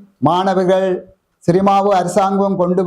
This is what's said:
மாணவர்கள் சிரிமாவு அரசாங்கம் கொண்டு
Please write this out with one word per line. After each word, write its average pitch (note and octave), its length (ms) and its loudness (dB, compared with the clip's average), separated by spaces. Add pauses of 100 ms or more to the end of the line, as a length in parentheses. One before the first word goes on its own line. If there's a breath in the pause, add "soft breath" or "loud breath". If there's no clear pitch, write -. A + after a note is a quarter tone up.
(280)
மாணவர்கள் F#3 600 0 (560)
சிரிமாவு G3 560 2
அரசாங்கம் G3 640 -2
கொண்டு F3+ 260 0